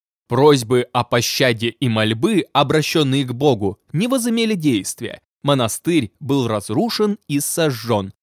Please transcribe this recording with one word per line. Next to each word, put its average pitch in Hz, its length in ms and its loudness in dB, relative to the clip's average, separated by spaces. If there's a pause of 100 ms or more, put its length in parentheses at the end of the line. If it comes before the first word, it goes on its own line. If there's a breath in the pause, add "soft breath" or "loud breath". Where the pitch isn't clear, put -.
(280)
Просьбы 123 640 4
о 123 140 0
пощаде 120 640 0
и 131 180 -4
мольбы, 113 640 0
обращённые 143 720 2
к 123 80 -6
Богу, 120 480 0 (140)
не 190 140 0
возымели 233 480 0
действия. 123 640 -4 (220)
Монастырь 143 760 0
был 131 300 0
разрушен 202 720 -2 (100)
и 143 100 -2
сожжён. 113 720 -2 (120)